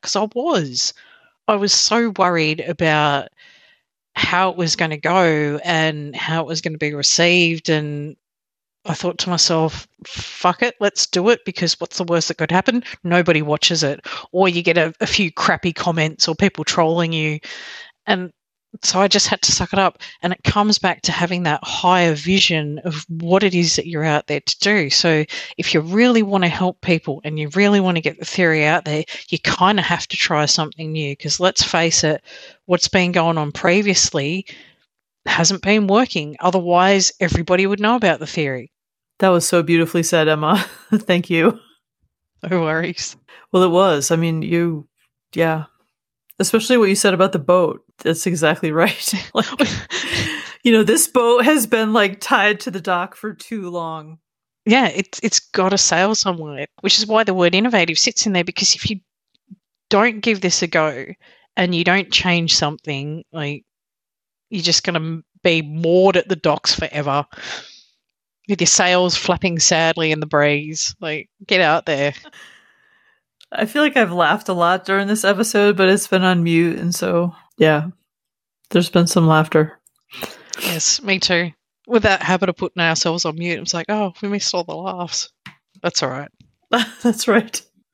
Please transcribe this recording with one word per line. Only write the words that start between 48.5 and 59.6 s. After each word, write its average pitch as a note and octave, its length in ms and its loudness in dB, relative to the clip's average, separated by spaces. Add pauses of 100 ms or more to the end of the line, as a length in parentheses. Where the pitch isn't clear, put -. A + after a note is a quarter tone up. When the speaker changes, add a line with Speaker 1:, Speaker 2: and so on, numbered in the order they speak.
Speaker 2:
right. E3 420 0 (160)
<laughs> - 60 -12
Like, - 140 0 (640)
Speaker 1:
<laughs> - 500 -8
Speaker 2:
you A#3+ 80 4
know, A3 140 6
this - 240 2
boat A#3+ 360 4
has C4+ 220 4
been, A3 260 0
like, G#3 280 2
tied G#3 400 2
to B3+ 100 -10
the F#3 100 -8
dock F3+ 360 -4
for G#3 180 -10
too G#3 360 -12
long. D#3+ 480 -10 (460)
Speaker 1:
Yeah, A#3+ 220 4
it's, E3+ 340 -4
it's - 200 0
gotta F#3+ 380 -2
sail F#3 360 2
somewhere, D#3 520 -6 (140)
which - 180 2
is G#3+ 100 -2
why A3 160 4
the G#3 100 -2
word F3 220 2
innovative F#3+ 420 2
sits - 260 0
in G#3 100 0
there, F3 100 0
because - 320 0
if - 120 -4
you G#3 120 -6 (920)